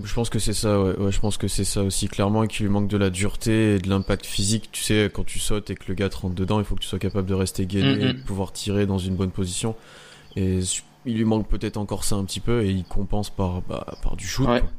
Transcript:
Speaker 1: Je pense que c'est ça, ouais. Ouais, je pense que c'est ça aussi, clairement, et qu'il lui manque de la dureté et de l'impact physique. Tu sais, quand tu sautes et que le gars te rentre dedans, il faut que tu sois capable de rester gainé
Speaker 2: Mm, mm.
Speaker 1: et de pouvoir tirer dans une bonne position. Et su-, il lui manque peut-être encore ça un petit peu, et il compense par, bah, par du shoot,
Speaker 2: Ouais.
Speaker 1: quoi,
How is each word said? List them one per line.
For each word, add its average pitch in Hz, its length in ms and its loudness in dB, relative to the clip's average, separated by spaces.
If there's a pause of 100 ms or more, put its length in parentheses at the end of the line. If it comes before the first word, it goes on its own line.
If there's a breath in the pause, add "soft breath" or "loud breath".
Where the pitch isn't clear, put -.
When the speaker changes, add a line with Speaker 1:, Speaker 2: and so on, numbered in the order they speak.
Speaker 1:
Je 98 100 -6
pense 117 160 0
que - 80 -2
c'est 104 160 0
ça, 104 260 2
ouais. 95 160 2
Ouais, 98 160 0
je - 80 2
pense 107 180 2
que 104 100 0
c'est 98 160 0
ça - 180 -2
aussi, 98 260 0
clairement, 104 360 2
et 110 40 0
qu'il 104 200 -2
lui 98 40 4
manque 101 160 2
de 101 100 0
la 98 120 4
dureté 104 640 2
et 101 60 4
de 90 100 -4
l'impact 98 380 0
physique. 104 440 0
Tu - 120 -8
sais, 107 280 4
quand - 120 -2
tu - 160 0
sautes 104 320 0
et 92 40 -6
que - 120 -14
le 92 80 -2
gars 95 120 0
te - 100 -4
rentre 92 180 -4
dedans, 98 240 2
il 101 60 0
faut 95 100 0
que - 60 0
tu - 60 -6
sois 95 120 -4
capable 95 280 -2
de 98 60 0
rester 95 320 0
gainé 101 300 2
Speaker 2:
Mm, - 20 0
mm. - 40 0
Speaker 1:
et 127 120 2
de 131 60 -8
pouvoir 98 340 -4
tirer 101 320 0
dans 95 140 0
une 92 160 -2
bonne 92 160 0
position. 98 440 -4 (600 loud breath)
Et 92 260 0
su-, - 220 -4 (240)
il 113 100 -2
lui 110 80 2
manque 110 220 2
peut-être 104 300 0
encore 104 260 -4
ça - 120 2
un 98 100 0
petit 104 160 -6
peu, 120 220 2
et 98 60 2
il 95 140 0
compense 101 480 0
par, 92 360 -2
bah, - 200 -6 (160)
par - 120 2
du 95 120 -6
shoot, 131 200 0
Speaker 2:
Ouais. 120 120 4
Speaker 1:
quoi, - 200 4